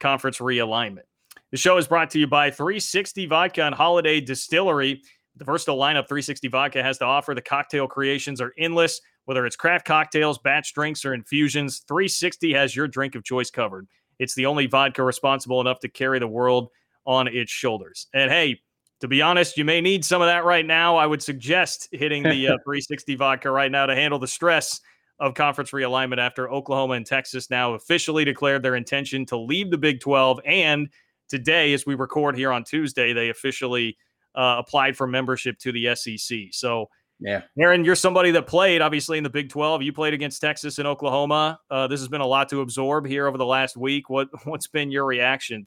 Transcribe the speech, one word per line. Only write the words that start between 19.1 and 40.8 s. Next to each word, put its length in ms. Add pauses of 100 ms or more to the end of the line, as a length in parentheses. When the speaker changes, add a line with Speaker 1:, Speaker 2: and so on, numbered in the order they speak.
Speaker 1:
honest, 360
you 80
may 160
need 240
some 160
of 60
that 180
right 200
now. 300
I 100
would 160
suggest 720
hitting 320
the, 240
uh, 120
Speaker 2:
<laughs> 40
Speaker 1:
three 160
sixty 360
Vodka 360
right 180
now 160
to 80
handle 240
the 80
stress 540 (400)
of 140
conference 380
realignment 480
after 300
Oklahoma 440
and 120
Texas 440
now 240
officially 500
declared 400
their 140
intention 480
to 120
leave 320
the 80
Big 220
twelve. 460
And 420 (400)
today, 460
as 120
we 100
record 420
here 160
on 100
Tuesday, 480
they 160
officially, 720 (360)
uh, 260
applied 360
for 120
membership 500
to 160
the 160
S 180
E 100
C. 360
So, 360 (320)
Speaker 2:
Yeah. 220 (140)
Speaker 1:
Aaron, 280
you're 100
somebody 360
that 140
played, 360
obviously, 360
in 60
the 60
Big 200
twelve. 320
You 120
played 200
against 280
Texas 380
and 60